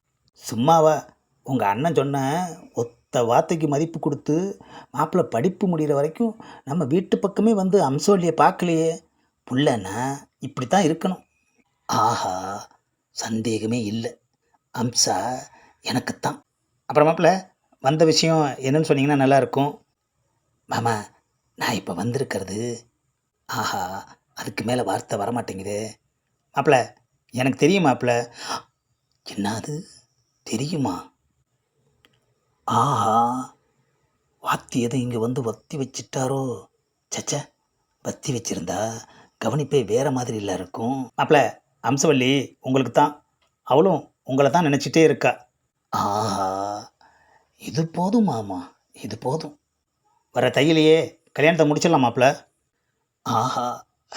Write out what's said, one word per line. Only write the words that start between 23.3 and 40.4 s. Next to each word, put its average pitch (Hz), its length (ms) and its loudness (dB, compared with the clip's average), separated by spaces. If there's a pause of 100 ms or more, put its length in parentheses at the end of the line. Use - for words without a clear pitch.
ஆஹா, - 340 -4 (500)
அதுக்கு - 320 -10
மேல 120 180 0
வார்த்தை 107 360 -4
வரமாட்டேங்குதே. 101 640 -6 (720)
மாப்பிள, 139 240 4 (540)
எனக்கு 127 260 0
தெரியும் 175 280 4
மாப்பிள. 123 280 2 (1120)
என்னது 117 500 -6 (720)
தெரியுமா? 131 500 -4 (1700)
ஆஹா, 117 520 0 (1200)
வாத்தி - 380 -4
எதை 120 200 -2
இங்க 120 180 -4
வந்து 123 240 -2
வத்தி 113 340 -8
வச்சிட்டாரோ? 135 640 -6 (720)
சச்ச, - 220 -8 (720)
வத்தி - 280 -8
வச்சிருந்தா - 460 -6 (600)
கவனிப்பே 139 440 0
வேற 123 260 0
மாதிரி 123 260 -4
இல்ல 101 160 -6